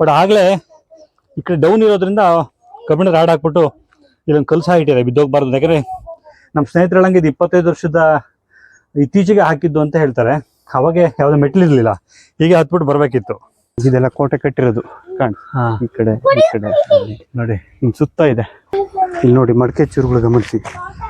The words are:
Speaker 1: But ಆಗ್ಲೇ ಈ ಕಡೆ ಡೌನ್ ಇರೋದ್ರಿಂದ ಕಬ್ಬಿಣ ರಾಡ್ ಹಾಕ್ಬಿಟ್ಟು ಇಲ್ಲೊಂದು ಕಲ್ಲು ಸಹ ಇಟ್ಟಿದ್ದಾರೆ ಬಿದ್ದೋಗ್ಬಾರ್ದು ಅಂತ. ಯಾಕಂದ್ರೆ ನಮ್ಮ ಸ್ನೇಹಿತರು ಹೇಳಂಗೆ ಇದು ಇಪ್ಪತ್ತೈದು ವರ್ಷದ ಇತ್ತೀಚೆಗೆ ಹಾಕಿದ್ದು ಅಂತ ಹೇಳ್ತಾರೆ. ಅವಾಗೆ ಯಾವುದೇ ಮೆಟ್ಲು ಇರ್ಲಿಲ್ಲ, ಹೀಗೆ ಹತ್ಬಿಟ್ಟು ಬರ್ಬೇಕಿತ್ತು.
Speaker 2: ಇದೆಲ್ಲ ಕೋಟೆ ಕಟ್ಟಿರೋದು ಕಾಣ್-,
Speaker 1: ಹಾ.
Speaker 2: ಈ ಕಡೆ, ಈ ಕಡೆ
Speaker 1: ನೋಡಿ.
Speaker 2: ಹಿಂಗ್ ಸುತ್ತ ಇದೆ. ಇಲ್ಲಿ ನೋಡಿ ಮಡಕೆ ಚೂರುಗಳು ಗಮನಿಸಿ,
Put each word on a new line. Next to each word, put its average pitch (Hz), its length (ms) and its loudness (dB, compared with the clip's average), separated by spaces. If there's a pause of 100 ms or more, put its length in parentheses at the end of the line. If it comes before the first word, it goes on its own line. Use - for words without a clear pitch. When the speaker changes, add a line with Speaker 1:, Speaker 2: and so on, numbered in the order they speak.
Speaker 1:
But 151 100 2
ಆಗ್ಲೇ 190 520 2 (720)
ಈ 160 40 -10
ಕಡೆ 165 200 -4
ಡೌನ್ 208 220 4
ಇರೋದ್ರಿಂದ 202 360 0 (680)
ಕಬ್ಬಿಣ 170 220 0
ರಾಡ್ 165 200 2
ಹಾಕ್ಬಿಟ್ಟು 156 440 0 (540)
ಇಲ್ಲೊಂದು 147 180 2
ಕಲ್ಲು 160 180 -2
ಸಹ 180 100 0
ಇಟ್ಟಿದ್ದಾರೆ 143 300 2
ಬಿದ್ದೋಗ್ಬಾರ್ದು 135 440 0
ಅಂತ. 127 80 -2
ಯಾಕಂದ್ರೆ 156 240 0 (760)
ನಮ್ಮ 147 160 -2
ಸ್ನೇಹಿತರು 180 280 0
ಹೇಳಂಗೆ 185 200 2
ಇದು 160 80 2
ಇಪ್ಪತ್ತೈದು 170 420 0
ವರ್ಷದ 160 520 0 (800)
ಇತ್ತೀಚೆಗೆ 196 400 2
ಹಾಕಿದ್ದು 156 380 0
ಅಂತ 151 160 -2
ಹೇಳ್ತಾರೆ. 135 520 -2 (260)
ಅವಾಗೆ 165 300 0 (160)
ಯಾವುದೇ 147 180 2
ಮೆಟ್ಲು 147 280 2
ಇರ್ಲಿಲ್ಲ, 123 260 2 (500)
ಹೀಗೆ 170 140 4
ಹತ್ಬಿಟ್ಟು 160 320 0
ಬರ್ಬೇಕಿತ್ತು. 135 680 -2 (320)
Speaker 2:
ಇದೆಲ್ಲ 127 220 2
ಕೋಟೆ 139 300 -4
ಕಟ್ಟಿರೋದು 127 440 -2 (360)
ಕಾಣ್-, 117 200 -4
Speaker 1:
ಹಾ. 117 460 -6
Speaker 2:
ಈ 117 40 -4
ಕಡೆ, 110 280 -2
ಈ 554 260 0 (100)
ಕಡೆ - 160 -6 (680)
Speaker 1:
ನೋಡಿ. 117 180 -4
Speaker 2:
ಹಿಂಗ್ - 420 -6
ಸುತ್ತ - 260 -2
ಇದೆ. 120 440 -2 (580)
ಇಲ್ಲಿ 123 100 4
ನೋಡಿ 123 200 2
ಮಡಕೆ 123 320 0
ಚೂರುಗಳು 123 360 -2
ಗಮನಿಸಿ, 117 420 -2 (460)